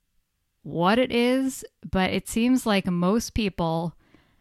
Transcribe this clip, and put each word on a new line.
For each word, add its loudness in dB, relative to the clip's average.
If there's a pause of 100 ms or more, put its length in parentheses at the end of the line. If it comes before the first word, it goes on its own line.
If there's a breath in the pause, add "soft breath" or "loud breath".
(640)
what 0
it 0
is, 0 (260)
but 0
it -4
seems 2
like 2
most 0
people -2 (460 soft breath)